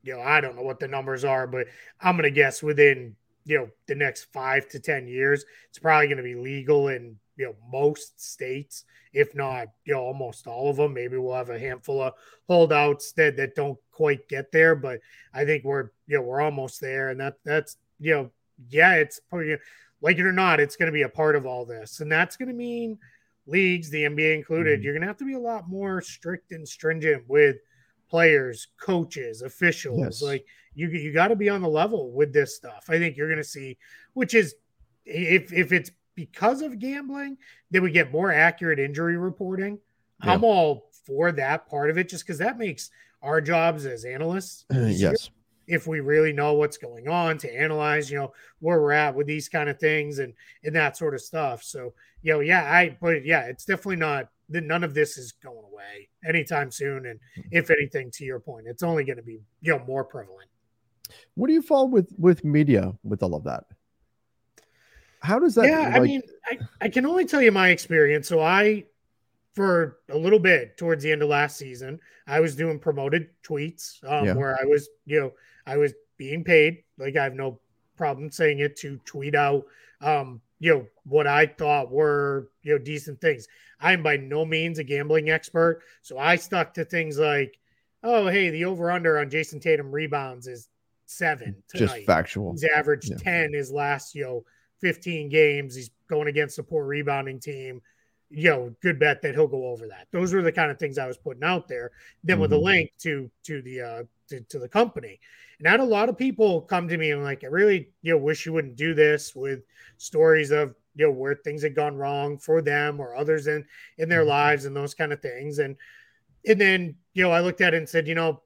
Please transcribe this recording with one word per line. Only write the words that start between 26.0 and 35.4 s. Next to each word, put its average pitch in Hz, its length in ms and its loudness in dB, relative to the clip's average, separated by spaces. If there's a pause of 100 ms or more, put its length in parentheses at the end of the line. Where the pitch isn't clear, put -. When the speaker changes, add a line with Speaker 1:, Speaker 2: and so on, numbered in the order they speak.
Speaker 1:
strict - 520 -12
and 160 160 -16
stringent 151 600 -2
with 143 280 6 (520)
players, 147 600 4 (100)
coaches, 131 640 -4
officials. 131 800 -2
Speaker 2:
Yes. - 20 -4
Speaker 1:
Like, 139 240 -6 (280)
you, 165 140 -6
you 156 240 -6
gotta 190 240 2
be 202 120 2
on 202 140 0
the 170 60 0
level 156 440 0
with 139 200 0
this 139 240 2
stuff. 107 320 -20
I 165 100 0
think 165 180 -2
you're 147 120 -6
gonna 156 160 -4
see, 135 340 -16 (360)
which 254 200 -2
is, 202 200 4 (500)
if, 175 480 0